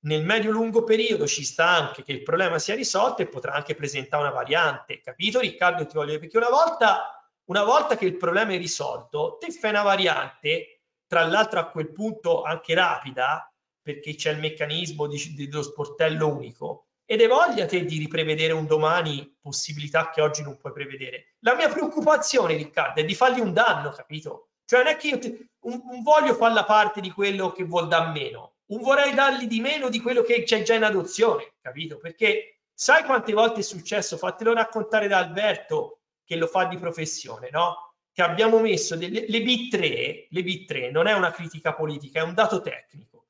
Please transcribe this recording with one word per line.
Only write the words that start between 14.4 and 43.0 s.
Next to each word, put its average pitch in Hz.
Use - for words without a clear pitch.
meccanismo 151
di, 147
di, 143
dello 147
sportello 156
unico, -
ed 214
è 226
voglia 247
te 180
di 156
riprevedere 156
un 156
domani 156
possibilità 147
che 156
oggi 151
non 139
puoi 143
prevedere. 135
La 240
mia 302
preoccupazione, 277
Riccardo, 151
è 151
di 180
fargli 247
un 196
danno, 160
capito? -
Cioè 247
non 311
è 302
che 302
io 269
te, -
un, 240
un 247
voglio 302
fare 226
la 214
parte 214
di 185
quello 196
che 185
vuol 165
dar 165
meno, 127
un 214
vorrei 277
dargli 262
di 220
meno 269
di 226
quello 240
che 233
c'è 214
già 226
in 220
adozione, 202
capito? 147
Perché -
sai 311
quante 233
volte 220
è -
successo, 180
fatelo 214
raccontare 220
da 196
Alberto, 175
che 165
lo 165
fa 180
di 175
professione, 156
no? 170
Che 180
abbiamo 220
messo 180
delle, 202
le 226
bit 240
tre, 143
le 180
bit 185
tre 127
non 160
è 214
una 185
critica 160
politica, 151
è -
un 170
dato 214
tecnico. -